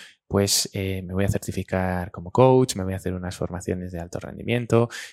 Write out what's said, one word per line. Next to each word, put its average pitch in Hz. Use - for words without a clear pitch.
pues, -
eh, 95
me 90
voy 98
a -
certificar 92
como 87
coach, 131
me 95
voy 92
a 95
hacer 92
unas 90
formaciones 92
de 87
alto 87
rendimiento, 117